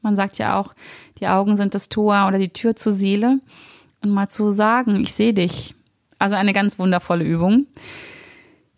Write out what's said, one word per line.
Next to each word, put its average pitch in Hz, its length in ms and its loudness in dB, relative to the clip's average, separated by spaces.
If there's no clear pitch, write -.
Man 208 140 0
sagt 196 220 -2
ja 208 200 0
auch, 202 160 -6
die 196 80 -4
Augen 202 300 2
sind 202 180 0
das 196 140 -6
Tor 208 360 2
oder 190 140 0
die 190 140 -2
Tür 226 240 -2
zur 214 160 -2
Seele. 202 460 2
Und 208 100 0
mal 202 180 0
zu 208 220 0
sagen, 214 500 2
„Ich - 100 -4
seh 220 220 2
dich.“ 180 420 -2
Also 202 180 0
eine 196 180 0
ganz 202 240 0
wundervolle 175 480 0
Übung. 185 400 2